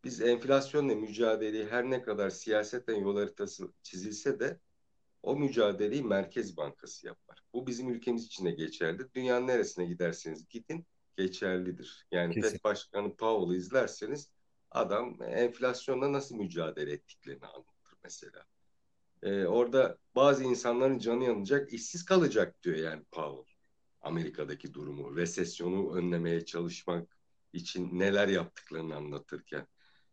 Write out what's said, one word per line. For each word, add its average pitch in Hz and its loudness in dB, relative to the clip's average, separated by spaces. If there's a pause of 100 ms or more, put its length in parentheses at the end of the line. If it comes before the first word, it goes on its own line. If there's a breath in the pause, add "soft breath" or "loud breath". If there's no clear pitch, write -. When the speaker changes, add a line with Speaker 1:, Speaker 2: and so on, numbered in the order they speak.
Speaker 1:
biz 123 -6
enflasyonla 131 4
mücadeleyi 107 0
her 120 0
ne 127 0
kadar 101 0
siyaseten 107 0
yol 101 0
haritası 98 -4 (100)
çizilse 107 -4
de 151 -2 (640)
o 135 0
mücadeleyi 113 2
Merkez 98 0
Bankası - -8
yapar. - -16 (140)
Bu 127 -4
bizim 127 -4
ülkemiz 117 -2
için - -8
de 85 4
geçerli. 82 -4
Dünyanın 127 2
neresine 101 2
giderseniz 82 -4
gidin 160 -10 (300)
geçerlidir. 92 -2
Yani 87 0
Speaker 2:
Kesin. 107 2
Speaker 1:
fed - -10
Başkanı 104 -2
Powell'ı 101 2
izlerseniz 117 -2 (400)
adam 120 -2
enflasyonla 123 0
nasıl 139 -4
mücadele 82 -4
ettiklerini - -12
anlatır - -20 (100)
mesela. - -18 (760)
E, 98 0
orada 120 4 (160)
bazı 131 6
insanların 123 4
canı 117 2
yanacak, 117 2
işsiz 120 -8
kalacak 151 4
diyor 85 0
yani 78 -4 (100)
Powell. 71 -8 (460)
Amerika'daki 73 -6
durumu, 71 -8
resesyonu 87 -2
önlemeye 85 0
çalışmak 85 -4 (360)
için 90 -4
neler 98 4
yaptıklarını 80 -4
anlatırken. 73 -10 (460 soft breath)